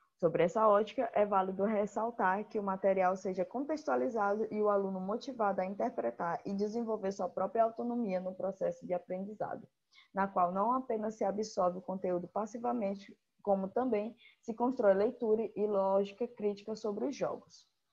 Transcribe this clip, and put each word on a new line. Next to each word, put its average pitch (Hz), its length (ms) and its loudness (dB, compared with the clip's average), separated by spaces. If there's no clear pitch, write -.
Sobre 170 260 2
essa 220 240 4
ótica, 214 460 4
é 208 120 4
válido 190 400 0
ressaltar 214 800 0
que 214 120 -6
o 202 60 -2
material 190 540 2
seja 185 260 -4
contextualizado 247 1040 -2
e 208 120 -2
o 208 80 4
aluno 196 300 0
motivado 208 600 -2
a 185 60 -2
interpretar 180 800 -4
e 202 80 -4
desenvolver 214 580 -2
sua 190 160 -4
própria 196 380 0
autonomia 233 560 -2
no 185 120 -6
processo 175 540 -4
de 175 60 -2
aprendizado, 190 760 -6
na 196 120 2
qual 185 280 0
não 208 180 2
apenas 226 440 -2
se 214 100 -2
absorve 190 540 0
o - 20 -10
conteúdo 180 480 -4
passivamente, 214 840 -4
como 196 240 2
também 226 480 -2
se 226 120 -8
constrói 240 400 4
leitura 220 600 2
e 208 140 0
lógica 196 600 0
crítica 208 480 -4
sobre 214 300 -4
os 269 100 -4
jogos. - 520 -8